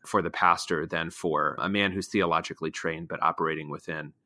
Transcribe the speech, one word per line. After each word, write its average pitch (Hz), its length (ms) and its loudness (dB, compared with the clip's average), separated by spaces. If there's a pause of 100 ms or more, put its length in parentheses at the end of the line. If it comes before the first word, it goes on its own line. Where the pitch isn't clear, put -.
for 98 160 2
the 85 80 0
pastor 85 560 4
than 82 240 -2
for 76 480 0
a 71 100 -2
man 98 240 2
who's 95 160 -4
theologically 85 640 0
trained 82 380 -6
but 78 140 -4
operating 80 460 0
within 76 440 -8 (140)